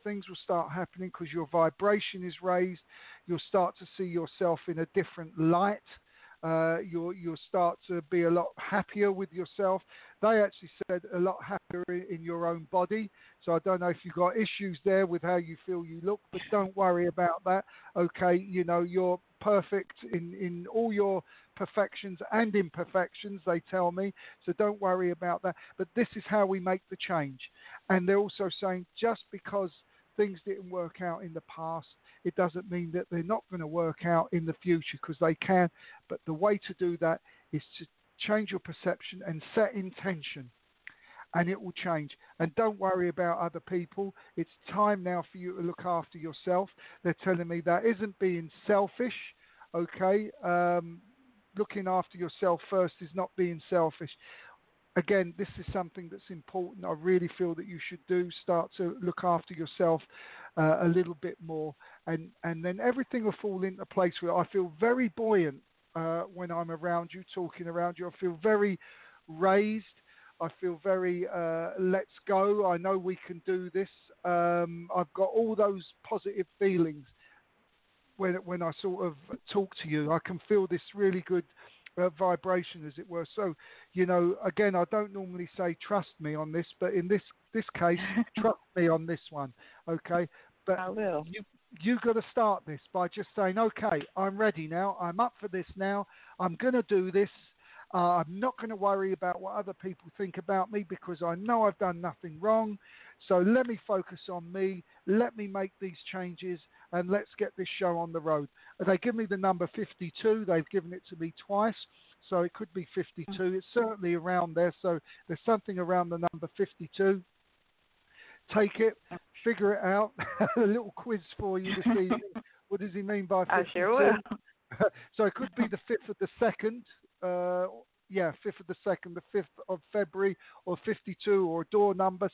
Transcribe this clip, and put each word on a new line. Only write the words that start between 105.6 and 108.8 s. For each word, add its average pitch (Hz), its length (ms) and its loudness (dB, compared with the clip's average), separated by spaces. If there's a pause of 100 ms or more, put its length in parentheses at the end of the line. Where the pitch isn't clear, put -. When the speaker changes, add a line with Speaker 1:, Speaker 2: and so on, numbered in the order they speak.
Speaker 1:
these 185 160 -10 (160)
changes 180 460 -8 (340)
and 180 160 0
let's 202 300 0
get 202 180 -2
this 185 120 -6 (100)
show 175 200 2
on 170 140 -4
the 165 80 -2
road." 151 280 0 (360)